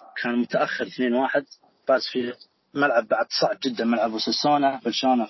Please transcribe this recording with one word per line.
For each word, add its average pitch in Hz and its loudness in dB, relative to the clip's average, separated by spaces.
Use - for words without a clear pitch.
كان 120 0
متأخر - -2
اثنين 120 -2
واحد، 139 0
فاز 131 2
في 123 -4
ملعب 123 2
بعد - 0
صعب - 0
جدًا، 120 -4
ملعب 117 0
اوساسونا. 135 0
برشلونة 120 0